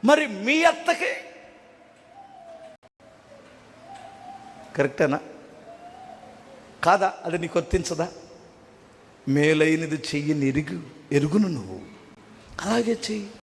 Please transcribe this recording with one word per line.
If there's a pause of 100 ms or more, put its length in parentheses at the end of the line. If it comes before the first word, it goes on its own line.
మరి
మీ
అత్తకి (3500)
కరెక్టేనా (1600)
కాదా? (120)
అది
నీకు
వర్తించదా? (1200)
మేలైనది
చెయ్యని
ఎరుగు, (300)
ఎరుగును
నువ్వు, (840)
అలాగే
చెయ్యి. (140)